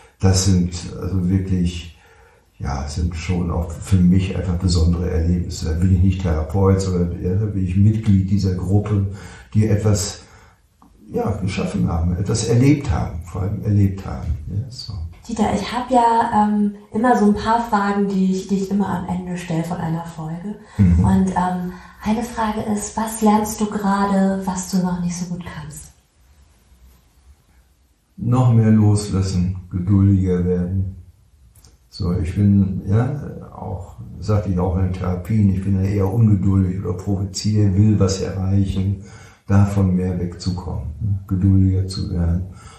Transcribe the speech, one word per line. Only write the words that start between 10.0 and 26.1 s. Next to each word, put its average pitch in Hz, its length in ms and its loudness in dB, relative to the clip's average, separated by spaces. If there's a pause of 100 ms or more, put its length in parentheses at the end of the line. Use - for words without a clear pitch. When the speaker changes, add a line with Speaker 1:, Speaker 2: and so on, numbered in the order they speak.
Speaker 1:
ja, 233 200 -2
geschaffen - 580 -4
haben, 85 260 -2
etwas - 320 -2
erlebt 139 440 4
haben, - 340 -2
vor - 160 -8
allem - 220 -4
erlebt 101 420 2
haben, - 220 -8 (200)
ja, 101 220 -4
so. - 240 -16 (340)
Speaker 2:
Dieter, 220 260 -2
ich - 180 -4
hab 247 200 -6
ja, 233 560 4
ähm, 208 260 0 (200)
immer 226 240 4
so 208 80 4
ein 208 100 4
paar 226 340 0
Fragen, 202 380 0
die 190 240 2
ich, 185 160 -4
die 202 100 -2
ich 190 140 -4
immer 202 180 0
am 175 180 -6
Ende 180 300 -6
stelle 165 260 -4
von 175 140 -8
einer 165 280 -6
Folge. 175 500 -10 (220)
Speaker 1:
Mhm. 170 280 4
Speaker 2:
Und, 190 240 2
ähm, 180 440 -4 (300)
eine 220 200 -2
Frage 220 380 -6 (120)
ist, - 240 -8
was 220 240 -6
lernst 214 400 2
du 208 80 0
gerade, 196 760 0
was - 260 -6
du 190 60 0
noch 175 240 0
nicht - 140 -4
so - 100 -8
gut - 200 -8
kannst? - 460 -16 (2250)